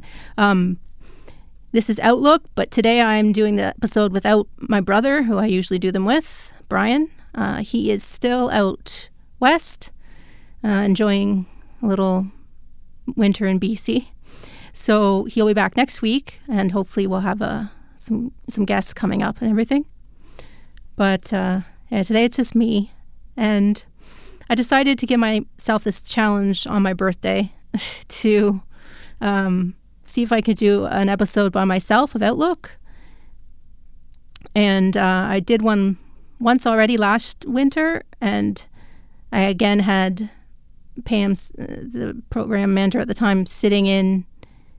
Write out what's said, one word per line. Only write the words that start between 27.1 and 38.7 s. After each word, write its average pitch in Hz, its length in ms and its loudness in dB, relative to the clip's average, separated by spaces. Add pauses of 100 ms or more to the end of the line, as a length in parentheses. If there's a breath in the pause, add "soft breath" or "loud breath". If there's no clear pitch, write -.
<laughs> - 260 -12
to, 208 540 2 (600 loud breath)
um, 190 540 0 (280)
see - 200 -2
if 226 80 -2
I 226 100 2
could 214 160 2
do 202 280 4
an 196 240 0
episode 202 420 2
by 190 140 2
myself 208 480 2
of 214 80 -2
Outlook. 302 560 -2 (1800 soft breath)
And, 196 440 2
uh, 185 320 2
I 196 100 0
did 220 220 2
one 202 360 2 (420 soft breath)
once 247 280 2
already 220 300 4
last 208 480 0
winter, 285 580 0 (160)
and 208 440 -2 (680 soft breath)